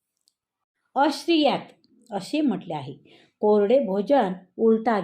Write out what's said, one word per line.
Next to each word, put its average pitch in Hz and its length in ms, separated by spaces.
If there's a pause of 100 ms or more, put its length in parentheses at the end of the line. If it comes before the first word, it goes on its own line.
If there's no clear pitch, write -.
(960)
अश्रियात 277 1160
असे 202 280
म्हटले 190 320
आहे. 135 200 (480)
कोरडे 214 380
भोजन 202 540 (240)
उलटा 220 460